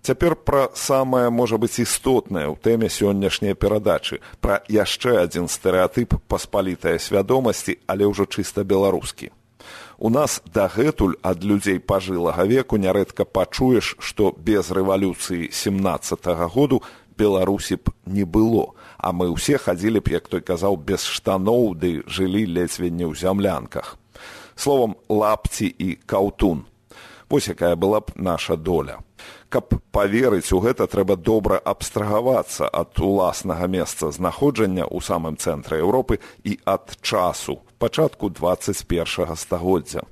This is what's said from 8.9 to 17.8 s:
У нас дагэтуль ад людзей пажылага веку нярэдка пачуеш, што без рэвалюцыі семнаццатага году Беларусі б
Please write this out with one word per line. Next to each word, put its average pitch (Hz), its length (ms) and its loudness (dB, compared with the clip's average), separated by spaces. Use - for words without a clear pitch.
У 113 80 2
нас 135 400 0
дагэтуль 104 720 2
ад 92 240 -2
людзей 101 320 2
пажылага 90 640 0
веку 113 400 2
нярэдка 95 400 0
пачуеш, 110 800 0
што - 320 0
без 92 400 -2
рэвалюцыі 95 800 -2
семнаццатага 90 960 -2
году 127 320 2
Беларусі 95 640 2
б - 160 -4